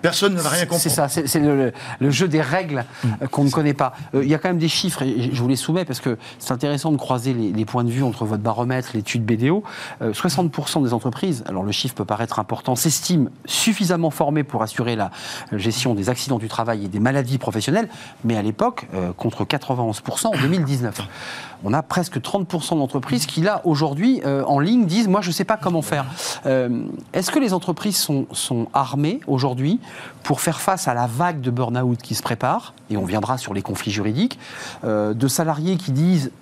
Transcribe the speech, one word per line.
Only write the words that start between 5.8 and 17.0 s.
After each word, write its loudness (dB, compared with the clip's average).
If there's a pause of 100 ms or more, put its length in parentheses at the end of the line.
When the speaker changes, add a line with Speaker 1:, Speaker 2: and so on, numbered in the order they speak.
Speaker 2:
parce -6
que -2 (180)
c'est -4
intéressant 0
de 4
croiser 0
les, 0
les 0
points 0
de 2
vue 0
entre 0
votre -2
baromètre, -2
l'étude -2
B 2
D 4
O. 2 (400)
Euh, 0
soixante 0
pour -6
cent 2
des 2
entreprises, -2
alors -4
le -2
chiffre -2
peut -4
paraître -2
important, -2
s'estiment 2 (160)
suffisamment 2
formées 2
pour -2
assurer -2
la -2 (420)
gestion 0
des 0
accidents 0
du -4
travail -2
et -4
des -4
maladies 2